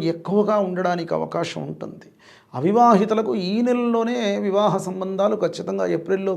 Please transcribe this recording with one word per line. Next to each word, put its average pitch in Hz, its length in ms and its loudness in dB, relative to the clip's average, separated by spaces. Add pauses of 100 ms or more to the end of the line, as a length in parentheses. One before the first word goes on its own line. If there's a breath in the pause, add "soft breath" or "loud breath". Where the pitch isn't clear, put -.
(120)
ఎక్కువగా 208 440 0 (100)
ఉండడానికి 175 520 -2
అవకాశం 160 500 -4
ఉంటుంది. - 400 -12 (460 soft breath)
అవివాహితులకు 214 800 4 (180)
ఈ 202 40 0 (120)
నెలలోనే 240 520 0 (280)
వివాహ 202 280 4 (120)
సంబంధాలు 190 560 0
ఖచ్చితంగా 185 420 -2 (120)
ఏప్రిల్లో 190 400 -2